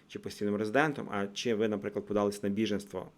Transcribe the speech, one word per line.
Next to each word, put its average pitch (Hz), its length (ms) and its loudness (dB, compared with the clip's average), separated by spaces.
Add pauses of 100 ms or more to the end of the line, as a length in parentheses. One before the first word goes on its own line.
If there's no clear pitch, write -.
чи - 120 -10
постійним 104 360 -2
резидентом, 110 560 2
а 101 160 0
чи 107 280 -2
ви, 110 120 4
наприклад, 101 380 -2
подались 104 380 2
на 101 60 0
біженство 98 680 -2